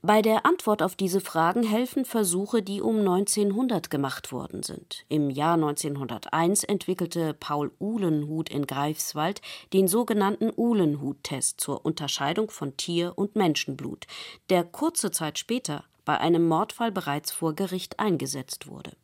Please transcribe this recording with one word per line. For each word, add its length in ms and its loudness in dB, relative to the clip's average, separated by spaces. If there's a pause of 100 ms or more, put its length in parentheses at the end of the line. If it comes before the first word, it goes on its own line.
Bei 200 6
der 240 4
Antwort 380 2
auf 100 0
diese 260 2
Fragen 440 2
helfen 400 0
Versuche, 580 0
die 180 -6
um 220 2
neunzehnhundert 880 2
gemacht 400 -2
worden 320 -8
sind. 460 -12
Im 220 2
Jahr 260 2
neunzehnhunderteins 1040 0
entwickelte 720 -2
Paul 460 -4
Uhlenhuth 680 -2
in 180 -2
Greifswald 720 -2 (320)
den 160 6
sogenannten 680 2
Uhlenhuth-Test 1040 0
zur 240 -4
Unterscheidung 680 -2
von 240 -6
Tier- 400 -2
und 180 -2
Menschenblut, 720 0 (420)
der 140 4
kurze 480 -2
Zeit 300 -4
später 420 -4 (220)
bei 140 2
einem 280 4
Mordfall 460 0
bereits 400 -4
vor 220 -2
Gericht 440 -6
eingesetzt 680 -2
wurde. 240 -16 (120)